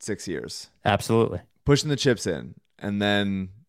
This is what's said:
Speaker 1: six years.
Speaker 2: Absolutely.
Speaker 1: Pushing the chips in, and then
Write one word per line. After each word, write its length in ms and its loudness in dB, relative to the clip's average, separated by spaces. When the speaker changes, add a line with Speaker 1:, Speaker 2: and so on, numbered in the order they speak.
Speaker 1:
six 260 -6
years. 420 -8
Speaker 2:
Absolutely. 580 2
Speaker 1:
Pushing 240 4
the 80 0
chips 320 2
in, 260 -6
and 240 -2
then 460 0